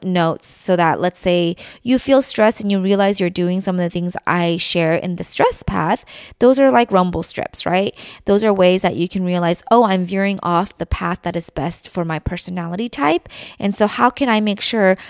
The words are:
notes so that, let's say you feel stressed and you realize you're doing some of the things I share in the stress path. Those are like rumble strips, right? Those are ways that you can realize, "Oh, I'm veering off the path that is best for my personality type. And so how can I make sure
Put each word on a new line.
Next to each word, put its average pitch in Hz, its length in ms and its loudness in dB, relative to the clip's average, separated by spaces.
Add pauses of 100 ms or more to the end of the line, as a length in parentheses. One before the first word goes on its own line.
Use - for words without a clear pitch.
notes 175 440 -2
so - 280 -2
that, 165 240 2
let's 180 200 -2
say 175 360 0 (260)
you 254 160 0
feel 269 240 2
stressed 220 380 0
and 202 100 -4
you 196 120 0
realize 196 400 2
you're 175 80 0
doing 180 320 -2
some 185 140 -2
of 180 60 -2
the 175 80 -2
things 175 280 -4 (100)
I 170 300 0
share 170 380 0
in 180 200 -4
the - 80 -8
stress - 400 0
path. 190 400 -2 (360)
Those 254 200 6
are 269 120 6
like 240 200 2
rumble 180 320 0
strips, - 420 -8
right? 185 320 -2 (280)
Those 202 180 2
are 214 100 4
ways 185 280 4
that 156 160 0
you 175 100 -2
can 185 160 -4
realize, 175 480 0
"Oh, 233 120 6
I'm 190 200 2
veering 190 400 -2
off 175 340 -2
the 170 80 -6
path - 360 -4
that 175 160 -6
is 165 120 -8
best - 380 -6
for 180 160 -6
my 160 160 -4
personality 180 720 -6
type. 294 400 -2 (300)
And 202 140 -2
so 208 140 2
how 240 220 2
can 269 180 -2
I 220 140 2
make 208 180 -2
sure 190 380 2 (120)